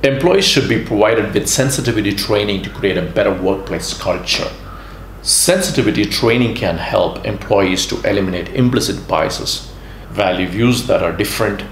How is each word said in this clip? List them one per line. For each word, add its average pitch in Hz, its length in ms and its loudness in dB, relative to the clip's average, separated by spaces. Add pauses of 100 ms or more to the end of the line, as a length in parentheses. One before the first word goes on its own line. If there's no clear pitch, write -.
Employees 156 420 4
should - 220 2
be 110 160 2
provided 107 500 2
with - 140 0
sensitivity 117 640 0
training 101 520 0
to - 60 -8
create 95 280 -2
a 87 40 0
better 98 300 0
workplace 92 640 -2
culture. - 580 -2 (720)
Sensitivity - 840 2
training 117 500 2
can 85 220 0
help - 480 0
employees 98 640 0
to - 140 -6
eliminate 92 480 0
implicit - 580 0
biases, - 640 -2 (380)
value 92 380 0
views 117 400 2
that 92 140 4
are 85 140 0
different 104 560 -2